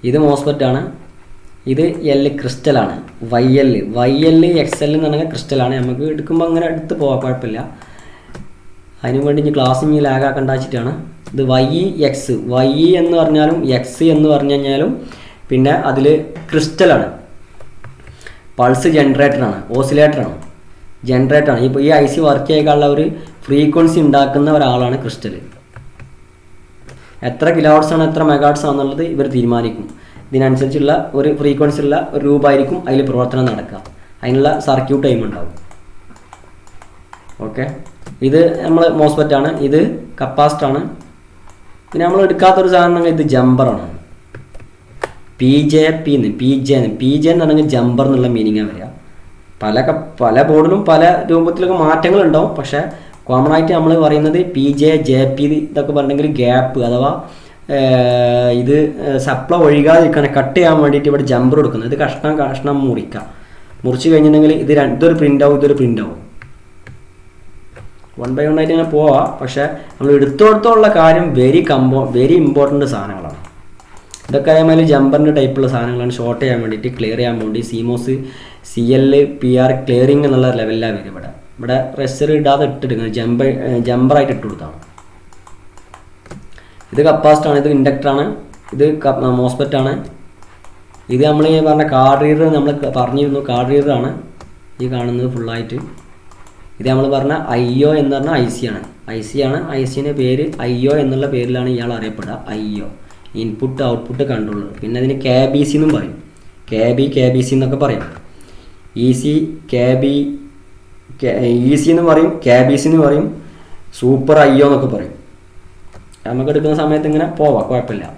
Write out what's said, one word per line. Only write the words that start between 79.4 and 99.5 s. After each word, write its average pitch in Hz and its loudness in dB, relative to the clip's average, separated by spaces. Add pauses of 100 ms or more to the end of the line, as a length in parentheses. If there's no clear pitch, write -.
പി 127 0 (140)
ആർ 127 2 (140)
ക്ലിയറിങ് 135 2
എന്നുള്ള 127 2 (100)
ലെവലിലാണ് 110 -4
വരും 95 -16
ഇവിടെ. 95 -14 (300)
ഇവിടെ 127 -4 (220)
റെസിസ്റ്റർ 139 -4
ഇടാതെ 143 2
ഇട്ടെടുക്കുന്നത്, 113 -6
ജമ്പർ, 120 0 (200)
ഏർ, 120 -2
ജമ്പറായിട്ട് 131 2
ഇട്ട് - -10
കൊടുത്താണ്. 90 -12 (2250)
ഇത് 127 0
കപ്പാസിറ്റർ 151 4
ആണ്, 143 4
ഇത് 151 2
ഇൻഡക്ടർ 135 0
ആണ്, 143 0 (520)
ഇത് 139 2 (180)
ക-, 135 0 (240)
മോസ്ഫെറ്റ് 135 -2
ആണ്. 135 -2 (1200)
ഇത് 131 2
നമ്മൾ 151 2
ഈ - 4 (140)
പറഞ്ഞ 151 2 (100)
കാർഡ് 135 4
റീഡർ 151 2 (100)
നമ്മൾ 143 0 (120)
ക-, 131 -4
പറഞ്ഞിരുന്നു, 139 -2 (100)
കാർഡ് 123 -2
റീഡർ 143 2
ആണ് 123 -4 (720)
ഈ 127 -6
കാണുന്നത് 120 -4
ഫുള്ളായിട്ട്. 117 -8 (1000)
ഇത് 113 -4
നമ്മൾ 131 2
പറഞ്ഞ 135 -2 (280)
ഐ 120 0 (220)
ഒ - 4 (120)
എന്ന് 139 0
പറഞ്ഞ 143 -4 (120)
ഐ - 0 (100)
സി - -8
ആണ്, 95 -10 (340)
ഐ 113 -8
സി 139 -8 (100)
ആണ്. 113 -4 (200)